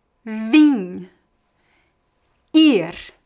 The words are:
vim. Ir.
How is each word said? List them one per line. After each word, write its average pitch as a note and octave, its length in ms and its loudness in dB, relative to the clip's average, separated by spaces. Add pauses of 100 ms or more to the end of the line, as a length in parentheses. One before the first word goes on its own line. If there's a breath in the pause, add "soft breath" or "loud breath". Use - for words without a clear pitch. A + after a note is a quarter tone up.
(260)
vim. A3 840 -2 (1400)
Ir. A#3 600 0 (120)